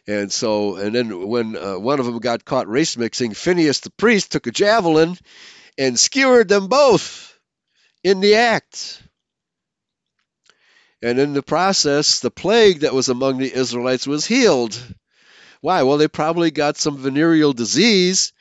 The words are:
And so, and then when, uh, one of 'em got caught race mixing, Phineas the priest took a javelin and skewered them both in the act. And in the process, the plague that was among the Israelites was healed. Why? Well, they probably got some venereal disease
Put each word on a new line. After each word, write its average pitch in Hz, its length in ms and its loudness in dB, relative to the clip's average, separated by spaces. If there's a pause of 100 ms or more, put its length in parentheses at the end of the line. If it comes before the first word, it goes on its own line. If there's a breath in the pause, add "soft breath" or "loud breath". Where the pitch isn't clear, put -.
And 101 260 -4
so, 104 440 -2
and 104 180 -6
then 104 340 -4
when, 113 280 -4
uh, 92 220 -8
one 135 220 -2
of 123 60 -2
'em 117 120 -6
got 117 260 -4
caught 123 240 -4
race 135 280 -2
mixing, 117 380 -6
Phineas 165 460 0
the - 100 -14
priest 208 420 0
took - 140 -4
a 117 60 -6
javelin 175 680 2 (580 loud breath)
and 131 220 -2
skewered 247 500 4
them 196 200 0
both 254 640 0 (680)
in 190 180 0
the 208 160 4
act. - 680 -4 (2000 soft breath)
And 120 160 0
in 147 140 0
the 139 100 -2
process, 151 760 0
the 120 100 -4
plague 196 500 2
that 135 140 -2
was 127 140 0
among 131 300 -2
the 131 140 -4
Israelites 123 540 -2
was 147 200 -4
healed. 139 540 2 (800 soft breath)
Why? 165 220 0
Well, 135 140 4
they 151 120 2
probably 165 420 -2
got 147 260 -2
some 143 220 -4
venereal 147 560 2
disease 180 880 2